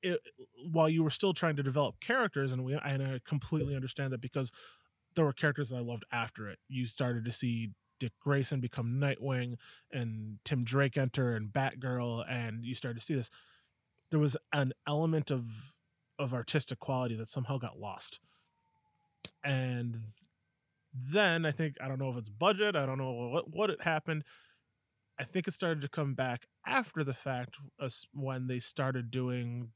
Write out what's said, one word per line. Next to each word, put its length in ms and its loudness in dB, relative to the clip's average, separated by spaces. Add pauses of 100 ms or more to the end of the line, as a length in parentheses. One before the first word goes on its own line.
It, 180 0 (520)
while 160 8
you 140 6
were 80 4
still 240 2
trying 220 2
to 60 0
develop 380 2
characters, 520 2
and 120 -2
we, 100 -2
and 280 -2
I 220 -2
completely 500 0
understand 380 -2
that 80 -4
because 300 -2 (640)
there 100 6
were 80 4
characters 380 2
that 60 -4
I 40 -2
loved 320 -4
after 360 -4
it. 100 -12 (100)
You 180 -2
started 380 0
to 80 -2
see 380 0 (280)
Dick 220 -4
Grayson 400 2
become 400 -2
Nightwing, 560 0 (360)
and 520 -6
Tim 180 2
Drake 340 4
enter, 360 2
and 200 -2
Batgirl, 800 0
and 340 -4
you 120 -4
started 240 -4
to 40 -6
see 100 0
this. 140 0 (800)
There 100 6
was 160 4 (160)
an 200 4 (140)
element 460 2
of, 420 -4 (440)
of 140 -2
artistic 460 0
quality 380 0
that 120 -6
somehow 300 -2
got 220 -8
lost. 400 -8 (1200)
And 580 0 (920)
then 520 4
I 40 4
think, 300 0
I 80 -6
don't 100 -2
know 120 0
if 60 -2
it's 120 -6
budget, 480 4
I 100 2
don't 120 -2
know 340 -2
what, 180 0
what 200 2
it 120 -2
happened. 420 0 (960)
I 60 -4
think 240 -2
it 60 -4
started 280 0
to 60 -2
come 260 0
back 320 -2 (180)
after 380 0
the 120 0
fact, 420 -4 (240)
as 320 -4
when 340 -4
they 140 -2
started 500 -2
doing 640 -2